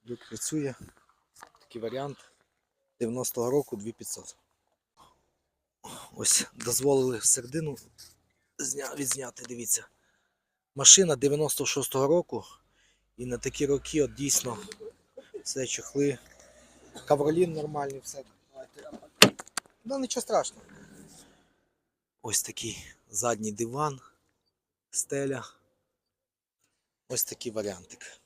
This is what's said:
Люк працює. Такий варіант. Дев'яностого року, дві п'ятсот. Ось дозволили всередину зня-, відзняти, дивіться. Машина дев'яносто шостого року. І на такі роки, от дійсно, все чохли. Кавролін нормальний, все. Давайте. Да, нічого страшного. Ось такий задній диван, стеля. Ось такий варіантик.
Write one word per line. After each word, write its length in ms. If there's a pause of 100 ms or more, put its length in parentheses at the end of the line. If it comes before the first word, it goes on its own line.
(100)
Люк 180
працює. 460 (840)
Такий 220
варіант. 480 (680)
Дев'яностого 500
року, 260
дві 160
п'ятсот. 440 (1800)
Ось 380
дозволили 640
всередину 580 (840)
зня-, 360
відзняти, 540
дивіться. 380 (880)
Машина 420
дев'яносто 500
шостого 400
року. 380 (720)
І 100
на 120
такі 280
роки, 360
от 120
дійсно, 440 (840)
все 220
чохли. 520 (880)
Кавролін 460
нормальний, 480
все. 240 (280)
Давайте. 380 (920)
Да, 140
нічого 240
страшного. 400 (1600)
Ось 200
такий 440 (240)
задній 420
диван, 480 (920)
стеля. 540 (1600)
Ось 160
такий 280
варіантик. 720